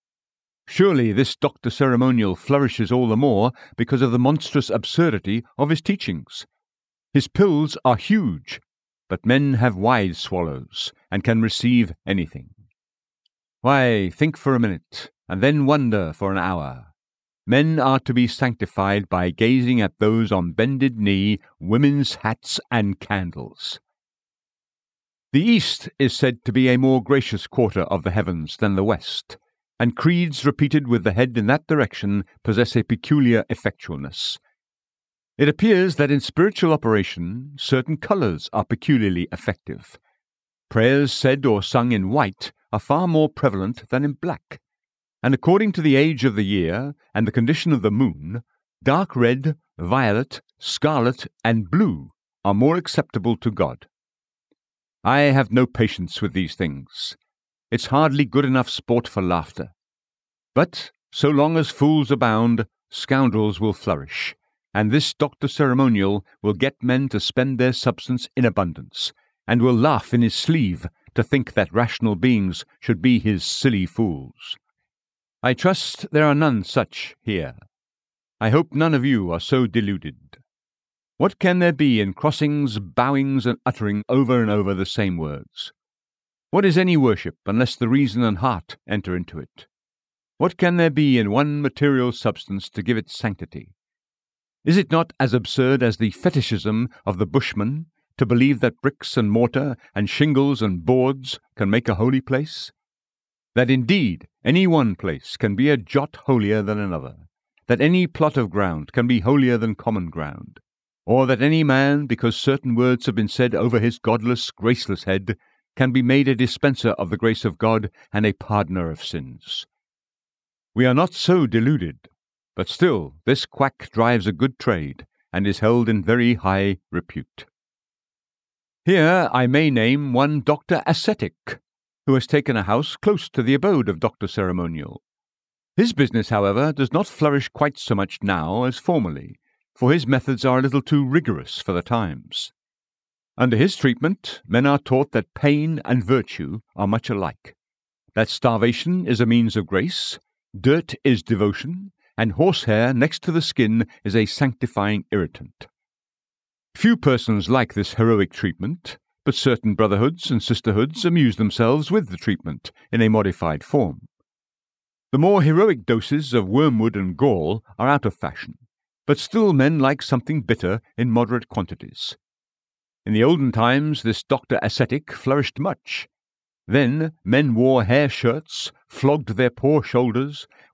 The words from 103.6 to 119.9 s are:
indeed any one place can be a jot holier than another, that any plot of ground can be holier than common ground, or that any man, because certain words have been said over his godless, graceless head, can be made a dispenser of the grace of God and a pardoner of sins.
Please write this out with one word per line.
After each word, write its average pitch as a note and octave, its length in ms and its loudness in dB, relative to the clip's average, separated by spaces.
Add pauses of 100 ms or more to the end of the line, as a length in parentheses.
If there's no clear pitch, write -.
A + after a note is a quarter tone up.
indeed C3 560 0 (160)
any F3+ 240 4
one C3+ 300 2
place - 400 -8
can G#2 180 -2
be B2+ 140 2
a D3 80 4
jot C#3 480 -4
holier G#2+ 380 0
than G#2 160 -4
another, E2 380 -6 (500)
that A#2 160 2
any F3 240 4
plot D3+ 320 0
of A2 100 0
ground E2+ 440 -4
can A#2+ 140 0
be A#2+ 140 2
holier B2 380 2
than A2 160 -2
common G2 340 -4
ground, D2+ 500 -12 (480)
or B2+ 200 2
that B2 160 0
any D#3 220 4
man, C#3+ 420 2
because A#2 300 -2
certain C3+ 380 0
words B2 320 2
have G#2 80 -2
been G#2 140 0
said B2 260 -2
over A2 260 2
his A#2 180 -2
godless, A#2 520 -2
graceless G#2+ 540 -2
head, F#2+ 320 -2 (400)
can C3 160 2
be C3 100 2
made C3 260 2
a C3+ 60 4
dispenser A#2+ 560 0
of F#2 200 -4
the G#2+ 60 -4
grace A2+ 280 0
of G2 140 -4
God A2 320 0 (220)
and G#2+ 140 0
a G2+ 80 2
pardoner F#2 560 -4
of D#2 140 -12
sins. - 640 -12 (1080)